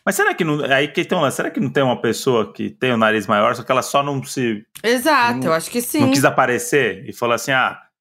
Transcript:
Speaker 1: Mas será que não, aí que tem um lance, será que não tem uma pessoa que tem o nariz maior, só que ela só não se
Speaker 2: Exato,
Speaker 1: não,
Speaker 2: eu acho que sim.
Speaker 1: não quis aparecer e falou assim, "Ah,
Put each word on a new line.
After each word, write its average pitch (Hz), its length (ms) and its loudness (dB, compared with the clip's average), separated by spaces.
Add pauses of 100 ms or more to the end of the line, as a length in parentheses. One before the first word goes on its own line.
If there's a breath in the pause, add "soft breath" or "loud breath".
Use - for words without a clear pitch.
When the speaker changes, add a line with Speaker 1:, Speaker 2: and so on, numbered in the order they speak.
Speaker 1:
Mas 196 100 0
será 392 180 2
que - 100 -2
não, 151 220 0
aí 135 220 0
que 156 180 -4
tem 180 120 -2
um 175 40 0
lance, 131 160 0
será 233 140 -4
que - 80 -6
não 139 100 0
tem 143 140 2
uma 123 180 0
pessoa 113 500 0
que 107 180 -8
tem 127 220 -2
o 117 60 0
nariz 107 300 2
maior, 113 280 2
só 120 80 -12
que - 80 -4
ela 127 120 2
só - 180 0
não 143 220 -4
se 117 420 -4 (180)
Speaker 2:
Exato, 247 560 0
Speaker 1:
não, 131 80 -2
Speaker 2:
eu 160 60 2
acho 165 160 -2
que 240 120 -4
sim. 302 180 -2
Speaker 1:
não 277 120 4
quis 269 140 4
aparecer 123 840 0
e 104 60 -14
falou 117 220 0
assim, 117 160 -4
"Ah, 123 280 0 (220)